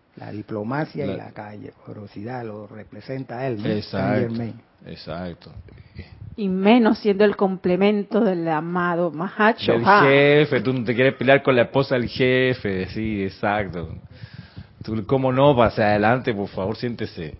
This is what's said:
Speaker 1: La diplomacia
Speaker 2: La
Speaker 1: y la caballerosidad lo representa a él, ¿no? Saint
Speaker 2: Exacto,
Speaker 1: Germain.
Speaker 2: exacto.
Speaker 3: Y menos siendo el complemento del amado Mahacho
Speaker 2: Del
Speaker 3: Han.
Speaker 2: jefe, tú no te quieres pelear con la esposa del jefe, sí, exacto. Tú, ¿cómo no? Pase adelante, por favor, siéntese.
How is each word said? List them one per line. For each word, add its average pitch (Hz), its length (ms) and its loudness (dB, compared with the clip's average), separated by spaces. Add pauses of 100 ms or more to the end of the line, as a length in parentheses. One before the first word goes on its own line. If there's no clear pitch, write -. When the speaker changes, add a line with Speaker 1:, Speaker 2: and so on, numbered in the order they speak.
(160)
Speaker 1:
La 110 160 -16
diplomacia 113 760 -6
Speaker 2:
La 123 80 -6
Speaker 1:
y - 40 -10
la 107 140 -16
caballerosidad 107 1120 -14
lo 104 220 -14
representa 117 720 -12
a 135 80 -4
él, 117 100 -4
¿no? 104 60 -8
Saint 110 140 -2
Speaker 2:
Exacto, 101 440 -2
Speaker 1:
Germain. 117 320 -6 (320)
Speaker 2:
exacto. 85 680 -12 (840)
Speaker 3:
Y 208 100 -4
menos 214 520 4
siendo 202 260 2
el 202 100 2
complemento 196 840 0
del 180 260 0
amado 170 640 -2
Mahacho 208 600 0
Speaker 2:
Del 156 120 0
Speaker 3:
Han. 196 200 6
Speaker 2:
jefe, 143 560 4
tú 131 100 -2
no 127 140 -2
te 117 100 0
quieres 131 200 2
pelear 135 280 4
con 131 120 4
la 120 80 6
esposa 135 320 0
del 120 120 0
jefe, 127 840 0
sí, 107 340 -4
exacto. 95 640 -4 (960)
Tú, 107 220 -6
¿cómo 131 280 0
no? 139 220 6
Pase 113 280 4
adelante, 107 500 2
por 101 140 -6
favor, 101 300 -6
siéntese. 104 640 -8